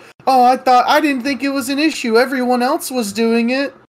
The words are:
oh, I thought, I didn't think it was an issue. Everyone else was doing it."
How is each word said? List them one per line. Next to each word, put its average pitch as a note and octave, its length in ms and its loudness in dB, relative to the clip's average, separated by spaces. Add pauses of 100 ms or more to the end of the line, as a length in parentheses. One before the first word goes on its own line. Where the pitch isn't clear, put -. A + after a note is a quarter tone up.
(280)
oh, B3+ 160 4
I B3+ 140 4
thought, B3+ 300 2
I D4 140 2
didn't C#4 220 -2
think C#4 200 -4
it C#4 60 -2
was C4+ 200 -4
an C#4 100 -2
issue. B3+ 380 0
Everyone B3 460 0
else D4 260 -2
was A#3+ 220 -4
doing A3+ 380 0
it." C4+ 240 -4 (160)